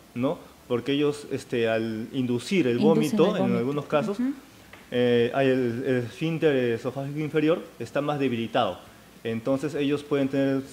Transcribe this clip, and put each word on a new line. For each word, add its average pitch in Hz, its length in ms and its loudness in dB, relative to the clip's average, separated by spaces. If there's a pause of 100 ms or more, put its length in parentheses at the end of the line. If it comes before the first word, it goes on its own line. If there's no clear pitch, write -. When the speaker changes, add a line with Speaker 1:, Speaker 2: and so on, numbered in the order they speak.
(140)
Speaker 1:
¿no? 135 240 -2 (300)
Porque 120 240 0
ellos, 147 380 0
este, 120 380 -2
al 113 460 -2
inducir 127 520 0
el 120 120 2
Speaker 2:
Inducen 160 160 6
Speaker 1:
vómito, 151 300 4
Speaker 2:
el 190 80 4
vómito. - 120 0
Speaker 1:
en 190 140 2
algunos 139 260 -2
casos, 202 340 0
Speaker 2:
Ujú. 254 140 -2 (580)
Speaker 1:
eh, 120 440 4
hay 139 140 4
el, 127 380 0
el 131 100 2
esfínter 151 600 0
esofágico 131 640 -2
inferior 156 440 0 (160)
está 120 220 -4
más 147 180 -2
debilitado. 117 600 0 (440)
Entonces 131 520 -2
ellos 143 280 -2
pueden 139 260 0
tener 135 340 0 (100)